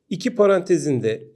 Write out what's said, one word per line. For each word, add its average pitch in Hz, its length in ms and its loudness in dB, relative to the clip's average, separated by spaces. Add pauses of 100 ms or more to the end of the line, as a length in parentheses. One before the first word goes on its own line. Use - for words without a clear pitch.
İki - 260 -6
parantezinde 156 880 0 (140)